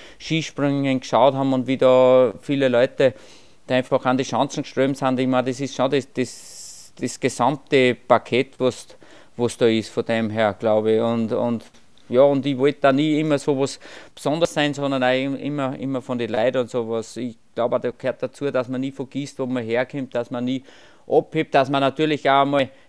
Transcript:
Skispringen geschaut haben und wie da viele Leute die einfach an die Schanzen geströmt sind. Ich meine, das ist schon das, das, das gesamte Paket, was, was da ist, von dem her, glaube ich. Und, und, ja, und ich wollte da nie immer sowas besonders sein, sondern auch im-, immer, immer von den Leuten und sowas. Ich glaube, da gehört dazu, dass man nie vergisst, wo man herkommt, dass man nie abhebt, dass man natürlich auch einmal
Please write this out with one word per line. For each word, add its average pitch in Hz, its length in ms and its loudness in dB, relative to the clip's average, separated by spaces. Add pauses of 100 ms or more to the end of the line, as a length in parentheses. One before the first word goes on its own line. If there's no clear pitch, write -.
(200)
Skispringen 143 800 -2
geschaut 127 340 4
haben 135 200 0
und 127 140 0
wie 131 100 -2
da 127 640 6
viele 139 260 0
Leute 123 460 2 (560)
die 131 40 0
einfach 127 320 0
an 131 120 2
die 131 80 -2
Schanzen 139 380 -4
geströmt 135 340 -2
sind. 131 220 -2
Ich 131 80 0
meine, 127 200 0
das 127 120 -6
ist 135 160 -8
schon 131 160 0
das, 139 220 -2
das, - 840 -10
das 127 200 -6
gesamte 127 760 2
Paket, - 640 0
was, 127 280 -4 (500)
was 120 200 -2
da 127 100 2
ist, 110 220 0
von - 160 -6
dem 113 240 -2
her, 107 280 0
glaube 110 360 2
ich. 110 80 2
Und, 117 320 -2
und, 117 300 -2 (460)
ja, 123 120 4
und 139 240 4
ich 139 120 -2
wollte 139 240 0
da 139 100 4
nie 147 280 2
immer 156 200 0
sowas 139 400 -2 (340)
besonders 160 400 -2
sein, 147 200 0
sondern 139 300 -2
auch 127 100 4
im-, 135 220 -2
immer, 135 440 -6
immer 135 220 -6
von 123 160 -6
den 120 120 -4
Leuten 117 300 0
und 120 100 -4
sowas. 113 480 -6
Ich 120 200 -10 (180)
glaube, 123 240 0
da 120 120 -4
gehört - 300 -6
dazu, 139 300 -6
dass 127 180 -2
man 127 120 -6
nie 135 100 -6
vergisst, 135 480 -10
wo 135 60 -4
man 127 180 -4
herkommt, 127 500 -4
dass 120 160 -4
man 123 160 -6
nie 131 180 -4 (440)
abhebt, 156 480 0
dass 135 140 4
man 139 120 0
natürlich 143 480 0
auch 139 140 6
einmal 139 260 0 (200)